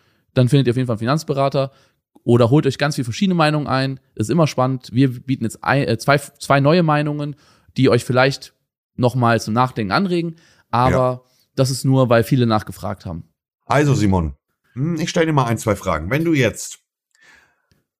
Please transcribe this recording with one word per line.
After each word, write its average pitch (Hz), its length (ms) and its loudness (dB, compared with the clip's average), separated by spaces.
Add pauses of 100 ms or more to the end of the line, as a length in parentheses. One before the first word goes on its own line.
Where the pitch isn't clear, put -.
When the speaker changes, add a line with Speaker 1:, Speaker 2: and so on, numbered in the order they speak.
(340)
Speaker 1:
dann 127 140 4
findet 135 200 2
ihr - 40 2
auf 113 40 0
jeden 127 100 -2
Fall 120 80 -2
einen 104 60 -8
Finanzberater 139 720 -2 (500)
oder 120 280 4
holt 147 180 4
euch 131 100 -2
ganz 147 160 -2
viele 135 100 -4
verschiedene 180 300 -2
Meinungen 151 320 0
ein. 135 320 -4 (160)
Das 107 140 -4
ist - 20 0
immer 156 160 2
spannend. 131 460 -2
Wir 127 280 0
bieten - 220 -6
jetzt 110 220 -6
ein, 131 240 0
äh, 113 100 0
zwei, 139 200 2
zwei - 420 -2
neue 165 240 4
Meinungen, 147 500 -2 (420)
die 131 140 4
euch 120 140 2
vielleicht 131 500 0 (400)
nochmal 117 460 0
zum 107 140 -6
Nachdenken 123 360 -2
anregen. 170 460 -2 (340)
Aber 127 260 2
Speaker 2:
Ja. 127 240 -2 (360)
Speaker 1:
das 131 140 0
ist 131 140 -6
nur, 131 240 2
weil 117 140 4
viele 123 240 2
nachgefragt 104 600 -4
haben. 85 180 -10 (400)
Speaker 2:
Also 143 300 2
Simon, 92 400 0 (400)
hm, 156 260 -4
ich 175 100 -6
stell 165 160 0
dir 160 60 -2
mal 135 140 2
ein, 113 120 -2
zwei 107 160 0
Fragen. 87 360 -4
Wenn 151 140 -2
du 170 80 0
jetzt, 123 460 -2 (1200)